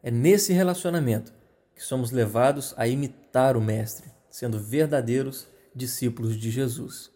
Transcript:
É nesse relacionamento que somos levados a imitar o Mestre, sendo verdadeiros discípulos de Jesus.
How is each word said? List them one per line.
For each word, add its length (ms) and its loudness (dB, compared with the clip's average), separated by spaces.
É 80 -8
nesse 440 4
relacionamento 760 0
que 80 -16
somos 260 -4
levados 680 2
a 120 0
imitar 680 0
o 60 2
Mestre, 480 -4
sendo 300 -6
verdadeiros 880 0
discípulos 600 -4
de 140 -4
Jesus. 680 -6